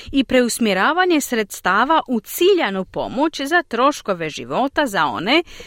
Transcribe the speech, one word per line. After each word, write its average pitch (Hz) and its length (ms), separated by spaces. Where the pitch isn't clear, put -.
i 269 120
preusmjeravanje 247 960
sredstava 226 880
u 240 120
ciljanu 285 640
pomoć 185 560
za 302 220
troškove 226 680
života 185 560
za 190 200
one 143 360